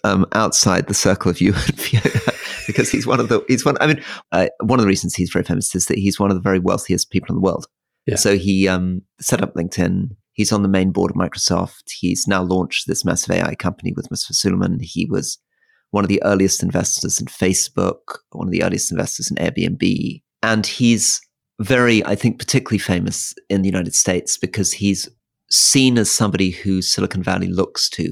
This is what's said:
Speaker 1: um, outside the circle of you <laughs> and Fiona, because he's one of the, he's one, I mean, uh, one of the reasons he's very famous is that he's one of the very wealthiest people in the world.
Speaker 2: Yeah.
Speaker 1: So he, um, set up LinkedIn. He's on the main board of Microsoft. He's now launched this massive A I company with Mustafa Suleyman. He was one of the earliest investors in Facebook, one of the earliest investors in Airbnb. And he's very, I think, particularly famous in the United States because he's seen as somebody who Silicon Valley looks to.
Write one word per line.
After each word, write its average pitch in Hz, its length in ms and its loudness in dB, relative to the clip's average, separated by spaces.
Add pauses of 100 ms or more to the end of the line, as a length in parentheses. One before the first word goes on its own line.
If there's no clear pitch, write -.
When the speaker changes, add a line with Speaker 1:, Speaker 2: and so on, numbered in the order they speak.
Speaker 1:
um, 95 280 4
outside 95 560 2
the 104 60 -2
circle 95 360 2
of 87 100 0
you 95 140 4
<laughs> - 0 -
and - 260 -2
Fiona, - 400 0 (460)
because 113 240 0
he's 117 160 0
one 127 120 2
of 117 100 0
the, 113 200 2
he's 127 160 2
one, 143 160 2
I 151 60 4
mean, 156 160 2 (300)
uh, 87 160 4 (120)
one 113 180 2
of 113 40 6
the 101 60 6
reasons 92 260 0
he's 90 160 -2
very 90 140 0
famous 95 300 -2
is 90 120 0
that - 100 0
he's 98 240 0
one 101 100 2
of 92 60 0
the 90 60 -6
very 95 160 2
wealthiest 92 520 0
people - 200 -2
in 90 60 -2
the 90 40 -2
world. 92 260 0 (400)
Speaker 2:
Yeah. 101 100 -2
Speaker 1:
So 101 200 2
he, 95 320 2
um, 92 340 -2 (180)
set - 220 0
up - 120 -4
LinkedIn. 92 560 -2 (240)
He's 107 180 0
on 104 100 2
the 98 60 2
main 95 240 2
board 90 180 2
of - 60 -6
Microsoft. - 720 -2
He's - 360 -2
now 95 160 2
launched 92 440 -2
this - 180 -4
massive 87 320 0
A 90 100 0
I - 80 -4
company - 400 -6
with - 160 -8
Mustafa - 240 -6
Suleyman. 95 460 0
He - 260 -4
was - 320 -4 (520)
one 101 140 0
of 90 40 0
the 98 160 2
earliest 95 380 2
investors 92 580 -2
in 113 60 -8
Facebook, - 920 -2 (140)
one - 160 -6
of 90 40 -4
the 87 120 0
earliest 90 260 -2
investors - 400 -4
in - 60 -6
Airbnb. - 840 -2 (200)
And 110 240 0
he's 117 540 2 (400)
very, 120 460 4
I 95 80 0
think, 110 240 0
particularly 123 400 0
famous - 560 -4 (160)
in 98 100 2
the 95 80 2
United 90 260 -2
States - 440 0
because - 340 -2
he's 101 340 -2 (440)
seen 131 480 4
as 104 120 2
somebody 95 400 0
who 92 300 -2
Silicon 95 420 -2
Valley 92 260 -2
looks - 420 -2
to. - 220 -6